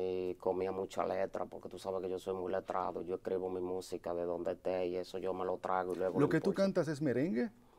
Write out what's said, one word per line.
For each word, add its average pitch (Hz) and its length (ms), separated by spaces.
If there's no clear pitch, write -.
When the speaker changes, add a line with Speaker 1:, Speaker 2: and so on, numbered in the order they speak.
Speaker 1:
y 92 340
comía 92 380
mucha 92 340
letra, 92 400
porque 85 220
tú 92 100
sabes 95 240
que 92 80
yo 92 80
soy 95 160
muy 92 180
letrado. 90 500
Yo 87 120
escribo 92 340
mi 92 120
música 90 520
de 87 120
donde 87 280
esté 90 360
y 87 80
eso 90 220
yo 92 140
me 92 120
lo 92 140
trago 92 340
y 85 40
luego 90 180
Speaker 2:
¿Lo 95 120
Speaker 1:
lo - 20
Speaker 2:
que 160 120
tú 196 100
Speaker 1:
impulso. 190 140
Speaker 2:
cantas 175 240
es 143 120
merengue? 160 500